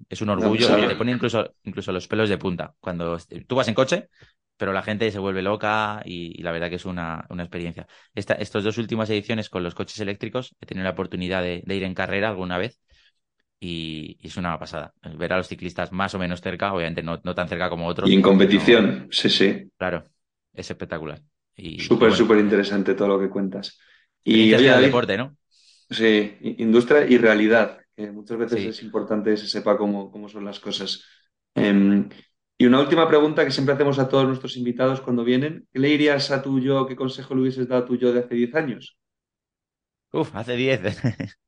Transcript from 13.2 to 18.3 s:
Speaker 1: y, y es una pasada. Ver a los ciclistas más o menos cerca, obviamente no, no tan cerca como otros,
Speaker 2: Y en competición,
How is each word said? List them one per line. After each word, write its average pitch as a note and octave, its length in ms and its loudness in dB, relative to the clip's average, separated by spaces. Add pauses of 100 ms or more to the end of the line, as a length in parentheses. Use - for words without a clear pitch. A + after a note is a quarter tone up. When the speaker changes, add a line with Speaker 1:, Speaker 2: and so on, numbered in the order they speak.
Speaker 1:
y, D#2+ 640 -10
y D2+ 60 -20
es D#2 100 -14
una F2 220 -6
pasada. D#2 340 -12 (240)
Ver E2+ 160 -4
a F#2 40 2
los F2+ 100 -2
ciclistas F2 460 -10
más F#2 200 -4
o G2 60 -6
menos F2 220 -4
cerca, G2 320 -4
obviamente E2 300 -4
no, E2 200 -8
no F2+ 120 -8
tan F2 140 -4
cerca F2 200 -4
como E2+ 180 -6
otros, F#2 220 0
Speaker 2:
Y F#2+ 60 6
en F#2+ 60 8
competición, G2 800 6